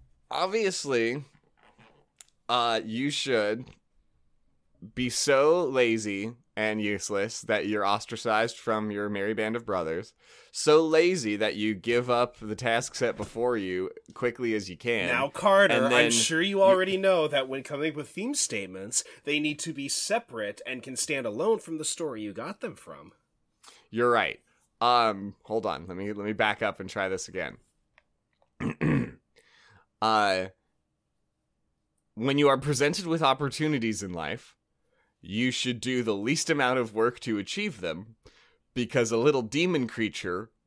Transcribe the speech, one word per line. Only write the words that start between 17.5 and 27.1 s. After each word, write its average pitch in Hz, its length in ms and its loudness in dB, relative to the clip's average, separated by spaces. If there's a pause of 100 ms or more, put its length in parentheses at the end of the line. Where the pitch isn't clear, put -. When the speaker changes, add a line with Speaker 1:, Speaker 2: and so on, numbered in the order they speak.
Speaker 2:
coming 151 260 -4
up 143 60 -10
with 147 140 -10
theme 233 240 -4
statements, 98 680 -4 (220)
they 147 160 0
need 151 200 -2
to 160 120 -6
be 139 160 -8
separate 123 760 -4
and 127 160 -8
can 131 140 -14
stand 135 320 -4
alone 156 320 0
from 165 200 -10
the 156 60 -8
story 135 380 -6
you 104 100 -8
got 139 280 -12
them 208 160 -10
from. 73 340 -20 (800)
Speaker 1:
You're 120 220 2
right. 98 260 0 (420)
Um, 110 600 2
hold 110 240 -4
on. 82 220 -4
Let 90 80 -10
me, 101 160 -6
let 101 120 -8
me 107 100 -2
back 104 280 0
up 104 160 -2
and 92 100 -10
try 95 200 -4
this 92 200 -4